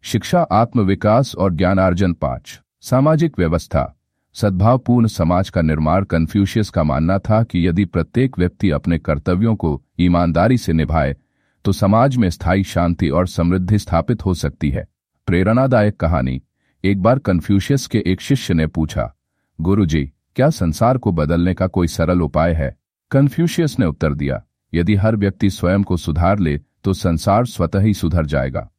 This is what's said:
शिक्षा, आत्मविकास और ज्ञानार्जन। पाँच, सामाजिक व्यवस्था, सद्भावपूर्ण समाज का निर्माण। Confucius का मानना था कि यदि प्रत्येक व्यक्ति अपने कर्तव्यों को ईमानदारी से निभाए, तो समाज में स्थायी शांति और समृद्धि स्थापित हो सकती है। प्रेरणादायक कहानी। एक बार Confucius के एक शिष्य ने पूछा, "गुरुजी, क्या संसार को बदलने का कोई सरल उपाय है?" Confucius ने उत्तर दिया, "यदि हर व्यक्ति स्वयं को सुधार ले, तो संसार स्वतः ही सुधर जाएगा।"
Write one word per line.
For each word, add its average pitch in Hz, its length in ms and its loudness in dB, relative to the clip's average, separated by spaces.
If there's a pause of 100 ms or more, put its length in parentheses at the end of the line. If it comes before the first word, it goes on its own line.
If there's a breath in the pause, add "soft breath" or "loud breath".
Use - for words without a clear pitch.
शिक्षा, 170 400 -2
आत्मविकास 107 920 2
और 92 180 0
ज्ञानार्जन। 92 600 2
पाँच, - 480 -8 (200)
सामाजिक 151 580 0
व्यवस्था, 80 600 -2 (340)
सद्भावपूर्ण 113 720 2
समाज 87 420 0
का 90 120 -2
निर्माण। 78 420 0
Confucius 95 680 0
का - 140 -2
मानना 78 360 0
था 110 240 0
कि 90 240 -2
यदि 90 180 0
प्रत्येक 117 540 -2
व्यक्ति 90 300 0
अपने 78 300 0
कर्तव्यों 92 560 -2
को 76 280 -4 (160)
ईमानदारी 87 580 2
से 87 160 -2
निभाए, 76 420 0 (500)
तो 101 60 0
समाज 113 460 2
में 104 120 2
स्थायी 95 340 0
शांति 87 460 0
और 87 180 0
समृद्धि 90 520 0
स्थापित 87 460 -2
हो 92 80 0
सकती 76 360 -4
है। - 180 -6 (400)
प्रेरणादायक 107 720 2
कहानी। 65 440 -2 (420)
एक 98 180 0
बार 120 180 4
Confucius 101 680 0
के - 200 -2
एक 92 140 -2
शिष्य 131 320 -2
ने 80 140 2
पूछा, - 480 -4 (460)
"गुरुजी, 80 520 0 (220)
क्या 131 140 2
संसार 113 480 0
को 110 140 -2
बदलने 85 420 0
का 92 140 -2
कोई 87 200 0
सरल 87 340 0
उपाय 82 320 0
है?" 71 240 -4 (340)
Confucius 151 680 0
ने 98 60 2
उत्तर 76 280 -2
दिया, 69 300 -6 (300)
"यदि 87 220 2
हर 107 200 2
व्यक्ति 101 340 0
स्वयं 95 340 0
को 92 140 -2
सुधार 87 420 0
ले, 76 220 -2 (220)
तो 98 100 0
संसार 92 520 0
स्वतः 95 340 -4
ही 107 140 2
सुधर 85 320 -2
जाएगा।" 65 540 -6